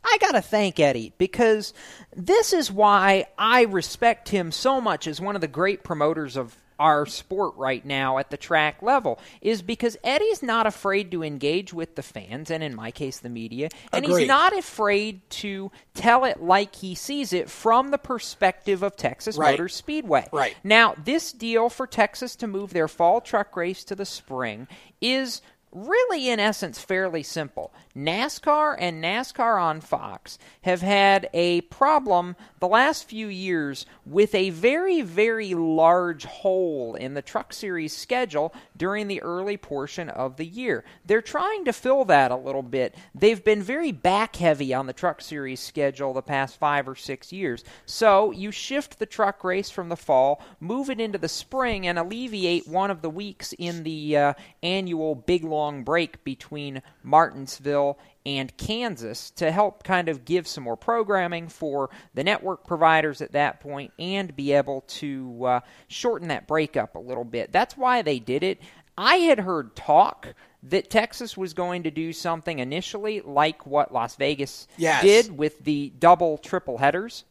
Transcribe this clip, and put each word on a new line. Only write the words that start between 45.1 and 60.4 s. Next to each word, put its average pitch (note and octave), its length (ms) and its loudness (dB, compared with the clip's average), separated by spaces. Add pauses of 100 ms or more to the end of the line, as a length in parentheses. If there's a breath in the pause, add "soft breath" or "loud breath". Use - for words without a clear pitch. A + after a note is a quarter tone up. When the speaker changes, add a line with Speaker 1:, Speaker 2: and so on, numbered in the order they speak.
Speaker 1:
Series C3+ 380 -10
schedule C#3 540 -2
the C3 80 -4
past C3+ 360 -2
five C#3+ 300 0
or C3 80 -12
six - 360 -12
years. F3 320 -6 (220 loud breath)
So G#3 460 4
you F#3+ 200 -8
shift - 460 -8
the A3 80 -4
truck G3+ 380 -2
race F#3 260 -4
from F3 200 -10
the E3 80 -6
fall, C3+ 440 2 (180 loud breath)
move B3+ 300 -6
it A#3 100 -6
into G#3+ 180 -4
the D#3+ 120 -4
spring, A#3 560 -4
and F3 140 0
alleviate F#3+ 680 -2
one F#3+ 240 0
of E3 100 -6
the E3 80 -4
weeks G3 440 -12
in E3+ 300 -8
the, D3+ 340 -2
uh, C#3+ 160 4 (300 loud breath)
annual E3+ 520 -2
big E3 280 -2
long D3 400 -4
break D#3+ 400 -2
between C#3 580 -10 (220 soft breath)
Martinsville C#3+ 840 2 (360 soft breath)
and C3+ 320 -6
Kansas F#3 760 -8
to E3 200 -2
help G3 320 -2
kind F3+ 260 -2
of C3 160 -6
give E3+ 220 -2